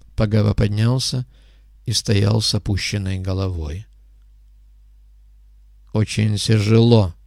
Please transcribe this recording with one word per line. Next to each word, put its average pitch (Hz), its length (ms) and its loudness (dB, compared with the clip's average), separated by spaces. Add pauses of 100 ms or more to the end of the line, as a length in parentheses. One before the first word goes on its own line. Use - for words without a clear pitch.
(140)
Пагава 107 400 0
поднялся 117 720 -2 (600)
и 110 60 -4
стоял 104 480 0
с - 140 -2
опущенной 95 640 -4
головой. 92 680 -6 (2000)
«Очень 107 440 -2
тяжело», — 110 800 4 (120)